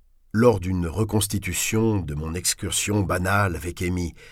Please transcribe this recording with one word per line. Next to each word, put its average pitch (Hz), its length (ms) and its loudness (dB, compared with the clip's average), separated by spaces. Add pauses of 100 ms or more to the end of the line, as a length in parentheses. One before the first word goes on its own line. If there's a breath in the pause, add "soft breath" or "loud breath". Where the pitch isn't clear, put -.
(320)
lors 110 280 6
d'une 90 260 -2
reconstitution 104 1120 0
de 73 160 -4
mon 80 180 -6
excursion 98 680 0
banale 92 520 2
avec 85 280 -6
Amy, 90 320 -2 (180 loud breath)